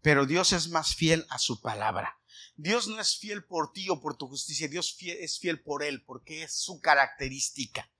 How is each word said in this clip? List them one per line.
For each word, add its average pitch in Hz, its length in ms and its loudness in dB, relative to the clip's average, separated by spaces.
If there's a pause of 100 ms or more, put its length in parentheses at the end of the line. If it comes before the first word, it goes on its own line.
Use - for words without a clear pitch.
Pero 143 220 6
Dios 175 260 2
es 170 180 0
más 160 260 0
fiel 160 340 4
a 123 80 -8
su - 240 -2
palabra. 110 580 -2 (360)
Dios 196 320 0
no 220 120 -8
es - 200 0
fiel 208 260 -8
por 160 260 0
ti 190 180 -10
o 160 120 2
por 147 160 -4
tu 135 100 -8
justicia. 147 400 -6
Dios 170 300 -4
fie-, 175 260 -8
es - 140 -6
fiel 170 240 -2
por 147 220 -4
Él, 143 200 -4
porque 143 380 -14
es 156 180 -8
su 170 220 -6
característica. 135 1040 2 (120)